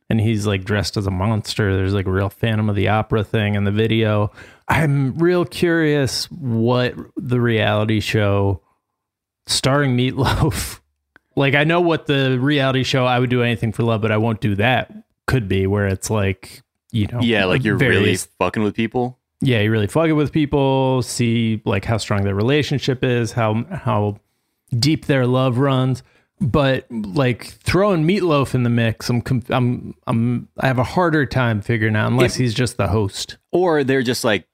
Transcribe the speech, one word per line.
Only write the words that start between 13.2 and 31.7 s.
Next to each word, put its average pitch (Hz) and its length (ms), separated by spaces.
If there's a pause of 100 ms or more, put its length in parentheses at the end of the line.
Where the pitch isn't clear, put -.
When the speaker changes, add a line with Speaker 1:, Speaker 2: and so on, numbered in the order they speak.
Speaker 1:
Do 123 100
Anything 117 300
for - 100
Love, 113 200
But 110 100
I 107 60
Won't 110 240
Do 107 140
That 113 380 (340)
could 120 200
be, 95 180
where 101 220
it's, 95 240
like, 98 500 (300)
you 107 160
know, 120 140
Speaker 2:
Yeah, 110 240
like, 90 180
you're 107 140
really 135 180
Speaker 1:
various 98 320 (100)
Speaker 2:
fucking 92 240
with 104 140
people. 123 420 (240)
Speaker 1:
Yeah, 123 200
you're 104 100
really 107 160
fucking 156 280
with 151 160
people, 135 680
see, 113 640
like, 101 200
how 117 120
strong 101 260
their 98 120
relationship 135 680
is, 120 280
how, 113 400
how 104 480 (580)
deep 147 300
their 135 180
love 127 320
runs. 131 460 (380)
But, 135 480
like, 120 580
throwing 180 580
Meatloaf 165 500
in 123 80
the 120 60
mix, 117 400
I'm, 120 120
conf-, 127 300
I'm, 123 420 (140)
I'm, 120 400 (100)
I - 100
have 127 120
a 123 60
harder 156 400
time 117 360
figuring 110 360